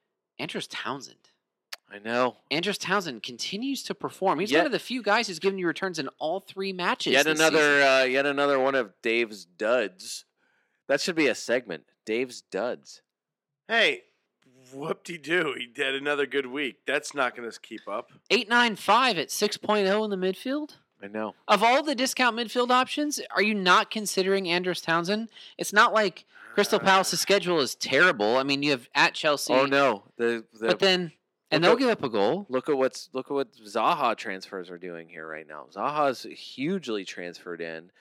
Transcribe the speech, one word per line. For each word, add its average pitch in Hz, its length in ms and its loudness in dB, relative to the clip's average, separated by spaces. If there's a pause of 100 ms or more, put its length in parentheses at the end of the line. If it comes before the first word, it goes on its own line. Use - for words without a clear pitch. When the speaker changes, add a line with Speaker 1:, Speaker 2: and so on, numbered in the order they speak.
(380)
Speaker 1:
Andros 113 300 -10
Townsend. 120 480 -10 (760)
Speaker 2:
I 101 60 -14
know. 120 380 -2 (140)
Speaker 1:
Andros 175 280 -4
Townsend 170 440 -4
continues 214 640 -8
to - 100 -8
perform. 156 440 -2
He's 208 120 -2
Speaker 2:
Yet 160 100 4
Speaker 1:
one - 60 4
of 277 60 -4
the 190 60 0
few 247 240 -8
guys 208 240 0
who's 180 120 -8
given 196 200 -2
you 180 80 -2
returns 165 320 -4
in 135 100 -4 (100)
all 160 220 -2
three 196 320 -8
matches 180 400 -2
Speaker 2:
Yet 139 140 6
Speaker 1:
this 156 120 0
Speaker 2:
another, 151 440 6
Speaker 1:
season. 135 180 6
Speaker 2:
uh, 131 40 4
yet 131 200 2
another 143 340 2
one 135 160 2
of 117 180 -2 (100)
Dave's 113 420 0
duds. 107 800 -2 (640)
That 143 140 2
should 175 140 -4
be 156 100 4
a 113 80 2
segment. 113 500 -4 (220)
Dave's 120 340 -4
duds. 98 600 -8 (680)
Speaker 3:
Hey, 190 360 0 (680)
whoop-de-doo. 156 840 -4
He 123 240 -8
had 135 120 -2
another 143 320 -2
good 135 200 -4
week. 131 400 -8
That's 143 280 -4
not 127 220 -2
gonna 120 120 -10
s-, 104 100 -16
keep - 300 -16
up. 107 220 -8 (200)
Speaker 1:
Eight 214 180 0
nine 233 280 2
five 226 420 2
at 143 120 -4
six - 260 -2
point 208 320 0
oh 214 160 2
in 214 60 -4
the 196 60 -4
midfield? 254 600 -4 (260)
Speaker 2:
I 101 60 -14
know. 107 260 -6 (140)
Speaker 1:
Of 202 160 6
all 254 180 4
the 294 140 -2
discount 247 400 0
midfield 240 340 -2
options, 262 500 0 (140)
are 190 80 2
you 214 120 2
not 196 360 4
considering 196 580 0
Andros 175 320 0
Townsend? 175 480 0 (300)
It's - 140 -6
not 214 200 6
like 208 320 0 (300)
Crystal 202 260 4
Speaker 3:
Uh. - 40 -8
Speaker 1:
Palace's 190 360 4
schedule 180 400 2
is 127 140 -2
terrible. 127 640 2
I 131 80 2
mean, 139 180 -2
you 147 80 2
have 120 240 -2
at 156 200 4
Chelsea. 147 380 0
Speaker 2:
Oh, 131 140 4
no. 135 380 2 (120)
The, 117 280 -2 (160)
the 113 80 -2
Speaker 1:
But 110 100 2
then, 185 320 2 (400)
and 156 140 0
Speaker 2:
look 220 160 6
Speaker 1:
they'll 262 100 2
Speaker 2:
at 214 60 0
Speaker 1:
give - 80 -8
up - 0 -
a 135 40 -2
goal. 113 400 0
Speaker 2:
Look 127 200 -4
at 147 100 2
what's, 131 340 -2
look 131 180 -8
at 143 40 -4
what 135 180 -4 (120)
Zaha 117 520 0
transfers 95 540 -10
are 87 80 -14
doing 85 300 -14
here 82 180 -16
right 78 220 -14
now. 76 260 -16
Zaha's 135 480 -2
hugely 131 840 -6
transferred 87 560 -12
in. 82 300 -12 (100)